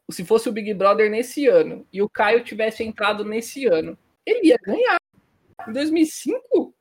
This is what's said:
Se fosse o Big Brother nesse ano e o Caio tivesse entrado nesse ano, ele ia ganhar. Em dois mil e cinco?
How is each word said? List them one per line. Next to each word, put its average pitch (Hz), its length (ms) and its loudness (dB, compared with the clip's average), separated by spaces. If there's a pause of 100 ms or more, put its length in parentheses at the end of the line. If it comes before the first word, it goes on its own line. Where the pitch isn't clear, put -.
(100)
Se 180 140 -10
fosse 220 240 2
o 220 40 -4
Big 214 220 -6
Brother 208 360 4
nesse 247 360 -4
ano 240 460 2
e 190 100 -4
o 214 60 0
Caio 226 360 2
tivesse 220 400 -4
entrado 208 400 -2
nesse 233 420 -6
ano, 165 300 -2 (300)
ele 427 220 2
ia 480 140 6
ganhar. 381 340 0 (720)
Em 226 60 -12
dois 285 180 -4
mil 320 120 2
e 311 40 2
cinco? - 760 -4